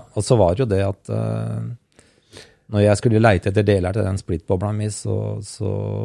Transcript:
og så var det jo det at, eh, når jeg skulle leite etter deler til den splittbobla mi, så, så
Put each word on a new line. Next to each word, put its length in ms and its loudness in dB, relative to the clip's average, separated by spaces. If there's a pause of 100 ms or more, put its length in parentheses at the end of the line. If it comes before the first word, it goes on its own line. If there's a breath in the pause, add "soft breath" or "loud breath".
(140)
og 100 -2
så 140 4
var 160 4
det 100 0
jo 60 -2
det 160 2
at, 240 -8
eh, 520 -4 (1080 loud breath)
når 160 2
jeg 140 4
skulle 220 4
leite 280 4
etter 160 0
deler 280 2
til 120 0
den 140 -4
splittbobla 560 -4
mi, 160 -4
så, 240 -6 (280)
så 260 -8 (340)